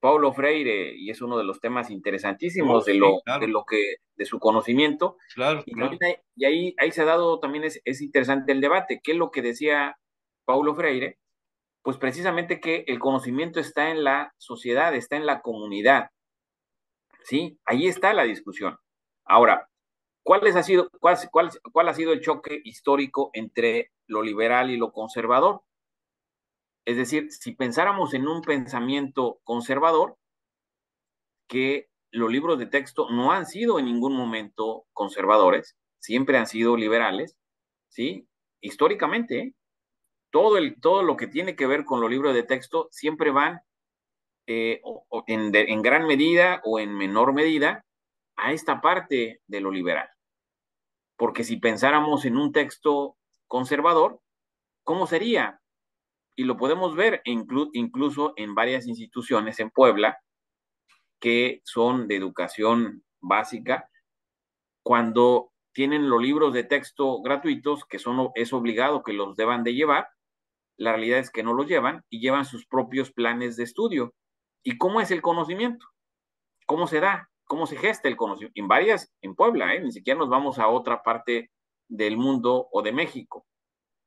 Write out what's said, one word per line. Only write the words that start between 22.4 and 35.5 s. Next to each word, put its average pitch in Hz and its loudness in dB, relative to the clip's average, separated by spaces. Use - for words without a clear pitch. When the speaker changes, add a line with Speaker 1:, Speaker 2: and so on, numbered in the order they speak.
Speaker 1:
histórico 139 -2
entre 117 -2
lo 107 -4
liberal 113 0
y 123 -4
lo 113 -2
conservador? 123 0
Es 120 0
decir, 147 -4
si - -16
pensáramos 165 -2
en 135 -2
un 165 -4
pensamiento 135 -4
conservador, 143 0
que 131 -2
los 113 0
libros 147 0
de 117 -6
texto 139 -2
no 123 2
han 185 0
sido 214 0
en 131 0
ningún 123 -2
momento 113 -6
conservadores, 98 4